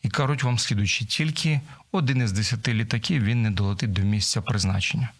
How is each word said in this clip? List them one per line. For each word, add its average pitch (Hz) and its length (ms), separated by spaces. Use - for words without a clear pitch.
і 123 60
кажуть 135 340
вам 123 160
слідуюче: 104 460
«Тільки 156 560
один 135 300
із 110 100
десяти 110 420
літаків, 113 500
він 117 180
не 110 80
долетить 101 420
до 95 100
місця 101 400
призначення». 95 680